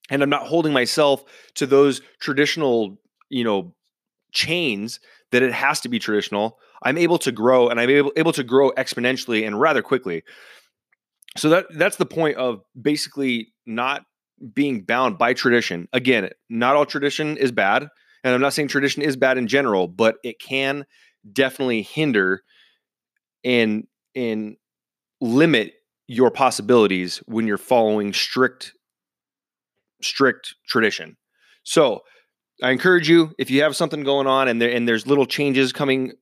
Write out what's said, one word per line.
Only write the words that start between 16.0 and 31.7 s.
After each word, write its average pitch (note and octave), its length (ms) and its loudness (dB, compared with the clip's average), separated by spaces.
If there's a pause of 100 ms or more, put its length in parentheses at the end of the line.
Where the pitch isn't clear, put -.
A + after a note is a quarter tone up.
not B2 240 0
all D3 100 4
tradition D3 520 -4
is B2+ 160 0
bad, G#2+ 360 0 (360)
and B2+ 100 2
I'm B2 60 2
not C#3 120 0
saying D3 160 -4
tradition C3+ 320 -2
is C#3+ 160 -2
bad C3 220 2
in B2 80 -4
general, G#2+ 400 2
but G#2+ 380 2
it A#2 160 -10
can C3+ 440 -4 (480)
definitely B2+ 500 0
hinder G#2 600 -2 (1000)
and, A2+ 420 0 (280)
and A2 420 -6 (640)
limit B2+ 540 2 (340)
your A#2+ 220 2
possibilities G#2 960 2
when A2+ 200 -4
you're G#2 100 -2
following G#2+ 560 0
strict, - 600 -4 (1300)
strict - 540 -2 (100)
tradition. G2+ 500 -2 (460)
So C#3+ 380 2 (600)